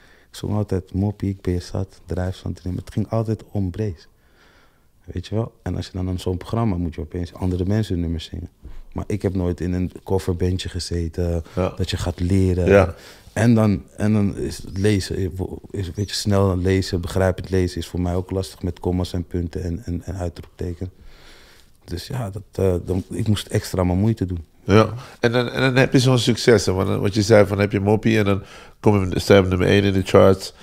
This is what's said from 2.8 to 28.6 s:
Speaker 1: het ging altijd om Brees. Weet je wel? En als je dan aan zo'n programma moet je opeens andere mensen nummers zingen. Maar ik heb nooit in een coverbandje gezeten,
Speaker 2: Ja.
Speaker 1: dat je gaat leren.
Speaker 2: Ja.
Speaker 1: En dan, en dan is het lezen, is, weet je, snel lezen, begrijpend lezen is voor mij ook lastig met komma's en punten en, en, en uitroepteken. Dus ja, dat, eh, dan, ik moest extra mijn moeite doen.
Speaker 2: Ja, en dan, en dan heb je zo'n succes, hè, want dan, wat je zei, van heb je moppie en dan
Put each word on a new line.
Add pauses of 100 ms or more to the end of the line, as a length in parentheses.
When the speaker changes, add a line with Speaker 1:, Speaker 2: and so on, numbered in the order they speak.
Speaker 1:
het
ging
altijd
om
Brees. (1000)
Weet
je
wel?
En
als
je
dan
aan
zo'n
programma
moet
je
opeens
andere
mensen
nummers
zingen. (440)
Maar
ik
heb
nooit
in
een (120)
coverbandje
gezeten, (120)
Speaker 2:
Ja.
Speaker 1:
dat
je
gaat
leren.
Speaker 2:
Ja. (380)
Speaker 1:
En
dan, (140)
en
dan
is
het
lezen, (540)
is,
weet
je,
snel
lezen,
begrijpend
lezen
is
voor
mij
ook
lastig
met
komma's
en
punten
en,
en,
en
uitroepteken. (920)
Dus
ja,
dat,
eh, (100)
dan,
ik
moest
extra
mijn
moeite
doen. (280)
Speaker 2:
Ja, (300)
en
dan,
en
dan
heb
je
zo'n
succes,
hè,
want
dan,
wat
je
zei,
van
heb
je
moppie
en
dan (380)